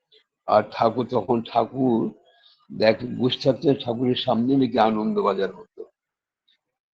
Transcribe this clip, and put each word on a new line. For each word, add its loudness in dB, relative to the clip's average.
আর 4
ঠাকুর 0
তখন, -2
ঠাকুর 0
দেখ, 4
বুঝতে 0
পারছে 2
ঠাকুরের -2
সামনে 0
নাকি 2
আনন্দ 2
বাজার -2
হতো। -20